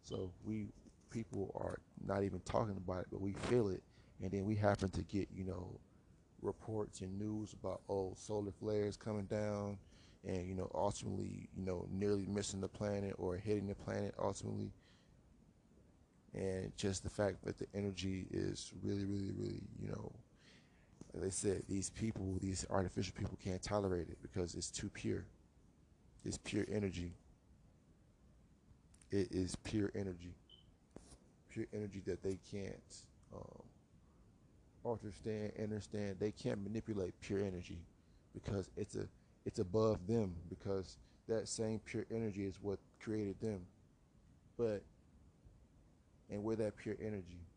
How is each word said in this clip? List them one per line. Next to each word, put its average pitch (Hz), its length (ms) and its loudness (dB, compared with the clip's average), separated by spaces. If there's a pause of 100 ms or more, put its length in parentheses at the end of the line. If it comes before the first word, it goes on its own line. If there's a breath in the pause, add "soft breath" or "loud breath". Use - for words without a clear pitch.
So 98 300 -4 (120)
we, 107 240 -2 (420)
people 107 440 -2
are - 240 0 (260)
not 98 200 4
even 92 160 0
talking 110 360 2
about 92 260 -2
it, - 100 -4
but 95 80 -4
we 98 120 0
feel 117 360 6
it, 92 140 0 (380 loud breath)
and 95 120 -2
then 98 120 2
we 107 120 4
happen 101 340 6
to 90 120 0
get, 95 300 0
you 95 120 -4
know, 92 340 -4 (640 loud breath)
reports - 580 -2
and 95 180 -4
news 107 360 -2
about, 95 340 -2
oh, 95 280 2
solar 104 360 0
flares 104 440 2
coming 104 300 -2
down, 101 520 0 (480 loud breath)
and, 92 220 0
you 95 60 -2
know, 92 200 0
ultimately, 98 840 0
you 95 80 -2
know, 90 260 0
nearly 98 360 4
missing 98 340 0
the 95 80 0
planet 101 500 0
or 92 180 2
hitting 104 300 2
the 101 80 0
planet 101 440 -2
ultimately. 104 540 0 (1600 loud breath)
And 95 440 0
just 98 280 0
the - 60 -2
fact 98 340 2
that 101 140 -2
the 98 160 -4
energy 95 560 0
is 98 420 0 (100)
really, 101 220 2
really, 98 320 0
really, 101 240 -2 (180)
you 104 100 -4
know, 104 220 -4 (1000 loud breath)
like - 100 -2
they 95 80 2
said, 92 380 2
these 95 220 0
people, 98 500 0
these 95 300 0
artificial 95 460 2
people 98 260 -4
can't 92 200 0
tolerate 95 460 2
it 87 120 -10
because 87 340 -2
it's 87 160 -4
too - 180 -4
pure. 95 380 -2 (1000)
It's 104 140 -2
pure - 340 2
energy. 90 400 0 (2000)
It 98 200 2
is 92 320 0
pure 104 320 2
energy. 90 400 -4 (1160)
Pure 113 220 -2
energy 98 340 -2
that 90 160 -2
they 95 160 0 (120)
can't, - 540 -8 (280)
um, - 300 -12 (1200)
understand, 107 680 -2 (100)
understand. 104 560 -2
They 104 140 2
can't 113 320 -2
manipulate 104 560 0
pure 98 200 2
energy 90 380 -2 (540 loud breath)
because 98 440 0
it's 107 200 -4
a, 101 100 -2 (400 loud breath)
it's - 120 -2
above 104 480 6
them, 104 280 4 (140)
because 95 480 -2 (320 loud breath)
that 110 180 2
same 110 380 0
pure - 260 -2
energy 107 340 0
is 92 180 -2
what 101 160 0 (200)
created 107 420 0
them. 107 200 0 (960)
But, 107 260 2 (1500)
and 101 120 -2
we're 110 140 2
that 107 220 0
pure 107 200 -2
energy. 90 480 -6 (100)